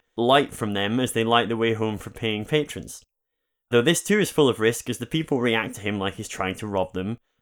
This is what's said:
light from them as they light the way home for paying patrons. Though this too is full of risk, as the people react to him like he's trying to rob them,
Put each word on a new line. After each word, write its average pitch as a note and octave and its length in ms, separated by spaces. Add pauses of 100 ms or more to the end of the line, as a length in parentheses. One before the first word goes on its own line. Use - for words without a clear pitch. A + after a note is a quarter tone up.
(160)
light B2+ 380
from G#2+ 180
them G2+ 260
as B2+ 140
they A2+ 120
light A#2 240
the A#2 80
way A2+ 180
home G#2+ 240
for G2+ 120
paying G#2+ 340
patrons. - 580 (680)
Though A#2+ 120
this E3 200
too G#3 160
is F#3 120
full D3 180
of A2 120
risk, A2+ 300
as A#2+ 80
the A#2+ 80
people D3+ 340
react A2+ 360
to - 60
him G2+ 160
like G2 160
he's A2 140
trying F#2+ 280
to A2 100
rob F#2+ 280
them, F#2+ 240 (240)